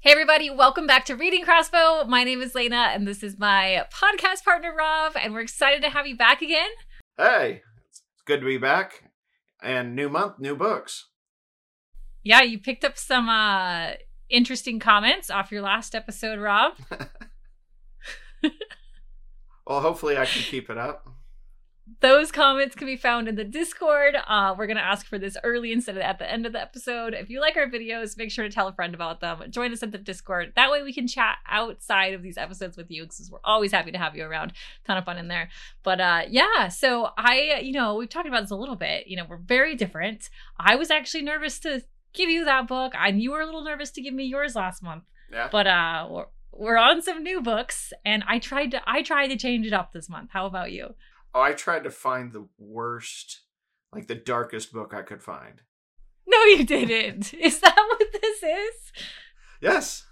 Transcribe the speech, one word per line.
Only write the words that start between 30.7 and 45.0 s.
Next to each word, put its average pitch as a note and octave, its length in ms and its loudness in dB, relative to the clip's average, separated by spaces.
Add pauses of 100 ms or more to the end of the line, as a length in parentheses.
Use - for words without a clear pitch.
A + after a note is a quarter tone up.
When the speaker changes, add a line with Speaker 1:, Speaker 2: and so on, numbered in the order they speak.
Speaker 1:
way C#4+ 120 0
we C4+ 120 -12
can B3 120 -6
chat A#3+ 300 -2 (100)
outside G3 680 -2
of F#3 80 -14
these F#3 160 -12
episodes F#3 400 -10
with E3+ 120 -18
you, D#3+ 140 -12
'cause - 260 -18
we're - 140 -18
always G#3 280 2
happy E3 200 -2
to F3+ 60 -8
have D#3 180 -6
you D#3+ 80 -10
around. D#3+ 300 -8 (320)
Ton G3 100 0
of F3+ 80 -4
fun F3 140 -8
in E3+ 100 -12
there. E3+ 220 -6 (320)
But, F#3 180 2
uh, F3 300 4
yeah, C#4 380 4
so A#3+ 500 0
I, C4 440 2
you C4 100 -8
know, A#3 240 0
we've A3+ 120 -6
talked E4 200 -8
about B3 120 -2
this G3+ 100 -8
a G3+ 60 -6
little A3+ 200 -8
bit. D#3+ 300 -6
You F#3 100 -10
know, F3 120 -8
we're E3+ 80 -14
very B3+ 380 2
different. G3+ 560 -6 (280)
I G3 180 6
was D#4+ 140 -2
actually D4+ 340 -2
nervous D4+ 360 -6
to C#4 220 -6 (320)
give F4+ 160 0
you E4 160 0
that C4 220 2
book, B3+ 280 -4
and G3+ 240 2
you B3+ 120 -4
were D#4 100 -6
a D#4 40 -6
little D#4+ 180 -10
nervous D4 280 -8
to D4+ 80 -14
give C4 140 -10
me C4+ 100 -6
yours C4+ 300 -4
last F#3 280 -6
month. E3 220 -12 (260)